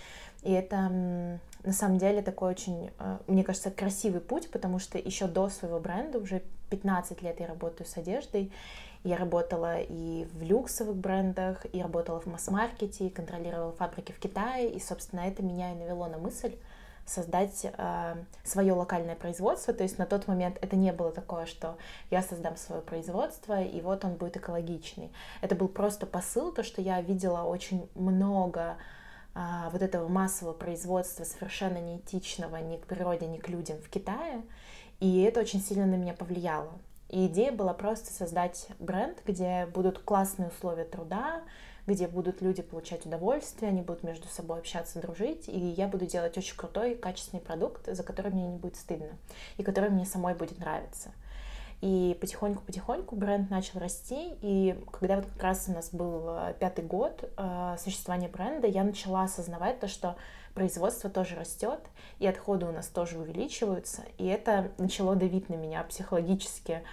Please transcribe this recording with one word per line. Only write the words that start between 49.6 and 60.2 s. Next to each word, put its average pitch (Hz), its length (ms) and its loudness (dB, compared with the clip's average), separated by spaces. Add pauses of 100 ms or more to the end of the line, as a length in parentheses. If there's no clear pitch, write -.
который 196 280 4
мне 185 160 6
самой 180 280 0
будет 170 260 -4
нравиться. - 500 -4 (720)
И 180 400 4
потихоньку-потихоньку 202 960 -2
бренд 202 340 2
начал 190 300 0
расти, 277 600 -4
и 190 400 6 (120)
когда 190 240 4
вот 196 100 0
как - 160 -6
раз 190 260 2
у 190 40 0
нас 165 200 -2
был, 170 360 -2
э, 170 320 -2
пятый 180 240 0
год, 202 520 0
э, 180 460 -2
существования 180 460 -2
бренда, 226 400 2
я 190 160 4
начала 190 400 2
осознавать 175 560 -2
то, 196 80 -2
что 180 260 -2 (400)